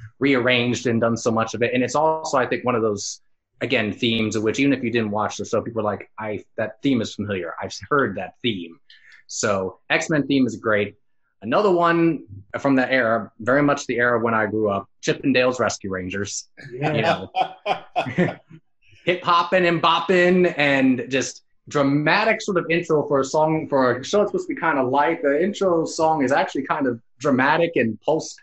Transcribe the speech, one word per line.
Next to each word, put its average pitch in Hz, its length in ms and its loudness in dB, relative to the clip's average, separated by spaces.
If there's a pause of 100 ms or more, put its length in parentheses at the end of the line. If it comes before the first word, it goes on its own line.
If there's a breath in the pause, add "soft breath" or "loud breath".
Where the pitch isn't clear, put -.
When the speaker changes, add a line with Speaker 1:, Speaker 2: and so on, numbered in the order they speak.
(200 loud breath)
Speaker 1:
rearranged 123 680 2
and 113 140 0
done 117 160 2
so 117 140 -2
much 110 220 -2
of 110 80 -4
it. 117 120 0
And 127 100 0
it's 123 100 -4
also, 156 440 0
I 123 80 2
think, 117 180 -4
one 123 120 0
of 110 60 0
those, 104 380 -4 (400)
again, 110 320 0
themes 110 460 0
of 104 60 -2
which, 107 140 0
even 139 140 2
if 131 140 -2
you 117 40 -2
didn't 110 220 0
watch 104 240 -4
the 101 80 -8
show, 104 180 -2
people 107 200 -6
are - 20 -2
like, 104 340 -6
"I, 107 280 -8 (100)
that 110 260 -8
theme 135 200 2
is 104 120 -6
familiar. 95 480 -6
I've 98 120 -10 (160)
heard 131 260 0
that 90 260 -10
theme." 87 380 -6 (480 loud breath)
So 95 520 -4 (100)
X-Men 156 380 0
theme 135 200 2
is 107 80 -6
great. 104 400 0 (460)
Another 180 300 2
one 170 520 2 (340)
from 139 180 2
that 127 160 2
era, 113 480 0
very 127 240 2
much 143 220 0
the 117 120 -4
era 120 200 2
when 113 160 0
I 110 120 2
grew 104 240 0
up, 98 180 -2 (140)
Chip 151 240 -2
'n 139 80 4
Dale's 123 260 2
Rescue 104 300 -2
Rangers. 95 580 -8 (240)
Speaker 2:
Yeah. 143 220 -4
Speaker 1:
You - 80 0
know, 175 1300 -2 (100)
<laughs> - 600 -20
hip 180 180 0
hopping 180 440 2
and 170 140 2
bopping 180 760 4
and 135 520 4
just 127 340 -2 (240)
dramatic 151 760 2
sort 190 160 -4
of 147 120 -2
intro 165 380 0
for 143 140 2
a 135 40 0
song, 156 420 0
for 131 300 2
a 139 60 -10
show 202 160 0
that's 208 120 0
supposed - 160 -4
to 147 80 -4
be 135 40 -10
kinda 147 240 0
light. 147 380 0
The 143 220 2
intro 185 420 0
song 160 380 0
is 127 80 2
actually 151 340 0
kind 151 220 -2
of 117 120 -4 (200)
dramatic 147 560 2
and 113 260 0
pulse 156 420 -2